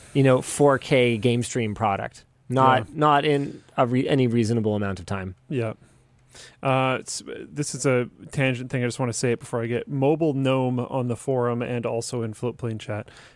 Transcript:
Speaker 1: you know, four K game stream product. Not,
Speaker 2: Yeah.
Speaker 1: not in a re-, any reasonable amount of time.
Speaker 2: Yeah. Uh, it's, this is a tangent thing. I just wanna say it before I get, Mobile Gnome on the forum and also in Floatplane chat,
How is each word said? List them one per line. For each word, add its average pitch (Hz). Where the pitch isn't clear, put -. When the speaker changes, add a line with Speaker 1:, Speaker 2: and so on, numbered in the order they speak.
Speaker 1:
you 139
know, 131
four 143
K 123
game 120
stream 113
product. 107
Not, 127
Speaker 2:
Yeah. -
Speaker 1:
not 147
in 143
a 135
re-, 127
any 131
reasonable 113
amount 98
of 87
time. 95
Speaker 2:
Yeah. 113
Uh, 131
it's, -
this -
is 135
a 123
tangent 127
thing. 123
I -
just 117
wanna 120
say 123
it 113
before 117
I 117
get, 117
Mobile 143
Gnome 131
on 123
the 117
forum 120
and 120
also 117
in 110
Floatplane 117
chat, 104